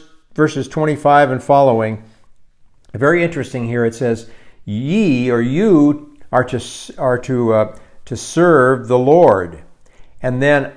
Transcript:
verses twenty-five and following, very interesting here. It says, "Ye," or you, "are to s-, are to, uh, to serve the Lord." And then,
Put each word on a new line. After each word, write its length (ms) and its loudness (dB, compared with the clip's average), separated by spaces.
verses 360 -2
twenty-five 600 2
and 140 -6
following, 600 2
very 280 0
interesting 460 -6
here. 160 -2
It 120 -2
says, 340 -4
"Ye," 680 -2
or 120 0
you, 760 0
"are 140 0
to 120 -6
s-, 400 -12
are 200 -2
to, 360 -2
uh, 240 0
to 100 -10
serve 720 2
the 120 2
Lord." 640 2
And 200 -4
then, 360 0